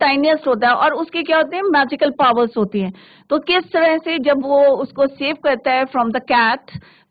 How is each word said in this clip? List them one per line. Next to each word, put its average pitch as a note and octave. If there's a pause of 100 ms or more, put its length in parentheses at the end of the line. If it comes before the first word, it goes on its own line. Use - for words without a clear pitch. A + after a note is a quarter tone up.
tiniest D4
होता A#3+
है, B3
और D4+
उसके E4
क्या D#4+
होते D#4+
हैं, F#4+
magical C#4+
powers A#3+
होती G#3
हैं। F#3+ (380)
तो D4
किस -
तरह E4
से D#4+
जब C#4
वो C#4
उसको C4+
save C#4+
करता C4
है C4
from C4
the A#3
cat, A#3+ (520)